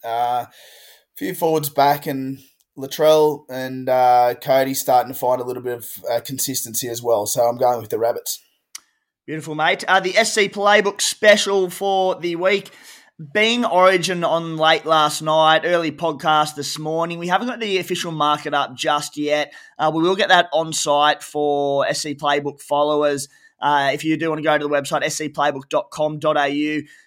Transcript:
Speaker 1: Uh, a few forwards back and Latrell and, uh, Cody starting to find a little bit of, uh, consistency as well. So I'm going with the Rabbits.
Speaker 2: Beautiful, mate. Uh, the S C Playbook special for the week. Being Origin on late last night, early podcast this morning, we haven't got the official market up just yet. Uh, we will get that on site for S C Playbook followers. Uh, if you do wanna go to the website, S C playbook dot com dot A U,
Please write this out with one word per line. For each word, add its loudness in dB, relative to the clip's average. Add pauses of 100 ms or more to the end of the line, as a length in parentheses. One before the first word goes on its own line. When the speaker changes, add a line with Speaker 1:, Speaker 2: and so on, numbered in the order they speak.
Speaker 1:
Uh, -2
a -20 (680)
few -6
forwards 0
back 2
and -6 (400)
Latrell 2
and, -8
uh, 4
Cody 2
starting 0
to -12
find 0
a -6
little -8
bit -6
of, -14 (220)
uh, 0
consistency -6
as -8
well. 2
So 0
I'm 2
going 2
with -12
the -2
Rabbits. -4 (840)
Speaker 2:
Beautiful, -10
mate. -2
Uh, 4
the -4
S 2
C 0
Playbook 0
special 2
for 0
the -6
week. -2 (640)
Being 2
Origin 4
on -2
late 2
last 2
night, 4
early 0
podcast 0
this -8
morning, -4
we -6
haven't 0
got -8
the -2
official -6
market -2
up -2
just -4
yet. -2 (240)
Uh, 0
we 0
will 2
get 0
that 6
on -2
site 2
for 0
S -4
C -8
Playbook -2
followers. 0 (320)
Uh, 2
if -8
you -2
do -2
wanna -4
go 2
to -4
the -2
website, -2
S -4
C -6
playbook -4
dot -4
com -4
dot 0
A 2
U, -4 (220)